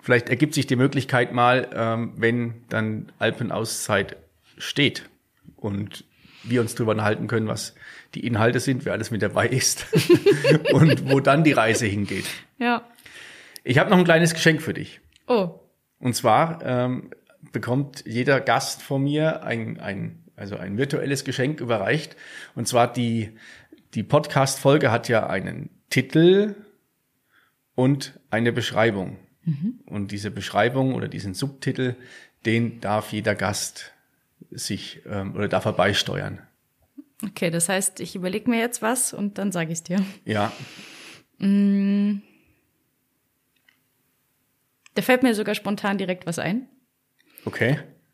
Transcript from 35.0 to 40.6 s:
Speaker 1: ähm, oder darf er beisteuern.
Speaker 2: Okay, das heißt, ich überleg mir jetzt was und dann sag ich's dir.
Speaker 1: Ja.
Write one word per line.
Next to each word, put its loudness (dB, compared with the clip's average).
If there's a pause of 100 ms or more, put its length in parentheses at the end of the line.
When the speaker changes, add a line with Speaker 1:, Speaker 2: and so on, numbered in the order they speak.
Speaker 1:
ähm, -8
oder -2
darf 0
er 0
beisteuern. -2 (840)
Speaker 2:
Okay, -4
das -2
heißt, -4
ich -10
überleg -6
mir 0
jetzt -4
was -2
und -6
dann -2
sag -4
ich's -6
dir. -2 (220)
Speaker 1:
Ja. 0 (840)